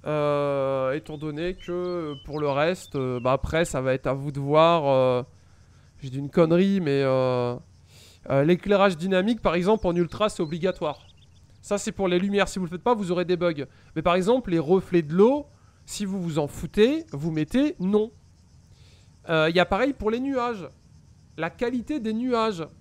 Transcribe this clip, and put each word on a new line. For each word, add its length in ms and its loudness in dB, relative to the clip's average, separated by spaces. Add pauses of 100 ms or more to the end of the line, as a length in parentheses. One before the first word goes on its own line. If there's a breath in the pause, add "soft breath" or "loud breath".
Euh, 880 -2
étant 220 -10
donné 380 -6
que, 600 -6 (100)
pour 160 -8
le 80 0
reste, 480 -2
euh, 240 -2
bah, 120 2
après, 320 0
ça 160 -4
va 140 0
être 140 -4
à 60 0
vous 180 -6
de 80 -8
voir, 460 4
euh, 360 4 (800 soft breath)
J'ai 80 -10
dit 80 -10
une 120 -8
connerie, 500 4
mais, 240 2
euh... 500 0 (760 soft breath)
Euh, 140 2
l'éclairage 540 4
dynamique, 440 0
par 140 0
exemple, 320 0
en 80 0
ultra, 340 -2
c'est 140 -6
obligatoire. 640 -6 (540)
Ça, 180 -4
c'est 140 -6
pour 160 -2
les 100 2
lumières. 300 2
Si 100 -8
vous 60 -2
le 80 -8
faites 100 -10
pas, 100 2
vous 200 -2
aurez 120 0
des 120 0
bugs. 300 -2 (280 soft breath)
Mais 80 -4
par 140 2
exemple, 340 2
les 80 2
reflets 440 2
de 120 -6
l'eau, 320 4 (400 soft breath)
si 180 -8
vous 160 -6
vous 200 -2
en 80 -2
foutez, 640 0
vous 180 -4
mettez 480 0
non. 320 0 (1160 soft breath)
Euh, 200 2
il 60 0
y 60 6
a 40 6
pareil 280 0
pour 180 -4
les 80 -2
nuages. 500 -4 (680)
La 140 -4
qualité 500 -4
des 120 -4
nuages. 540 -2 (140)